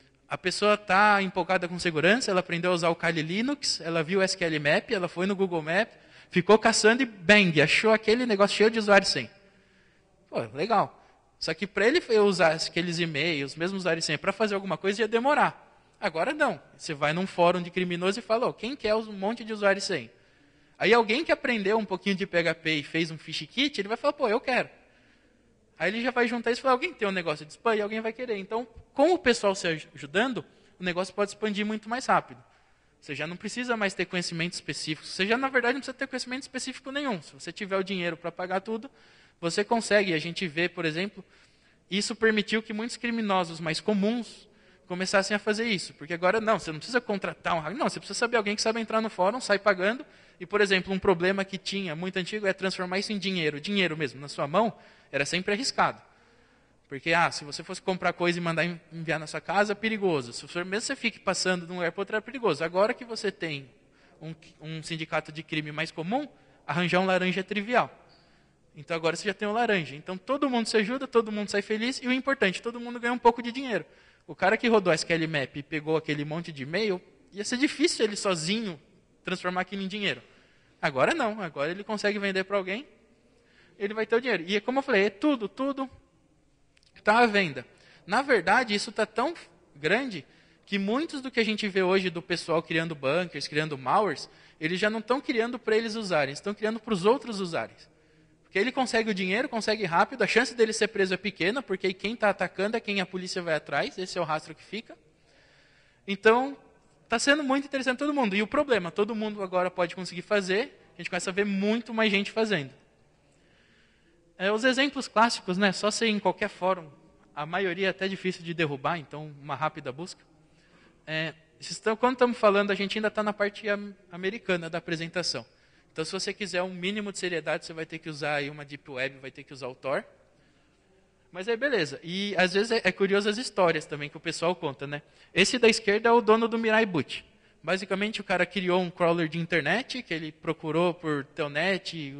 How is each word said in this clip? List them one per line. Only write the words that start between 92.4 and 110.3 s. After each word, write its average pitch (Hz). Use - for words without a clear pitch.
criando 165
bunkers, 147
criando 151
malwares, 143
eles 165
já 208
não 220
tão 254
criando 240
pra 214
eles 226
usarem, 165
estão 202
criando 220
pros 196
outros 233
usarem. 160
Porque -
ele 233
consegue 226
o 214
dinheiro, 190
consegue 220
rápido, 196
a -
chance 233
dele 220
ser 214
preso 190
é 180
pequena, 202
porque 190
quem 208
tá 208
atacando 190
é -
quem 202
a 185
polícia 185
vai 165
atrás, 151
esse 185
é 180
o -
rastro 156
que -
fica. -
Então, 233
tá 233
sendo 294
muito 277
interessante 262
todo 294
mundo. 233
E 208
o 214
problema, 233
todo 208
mundo 214
agora 180
pode 175
conseguir 175
fazer, 202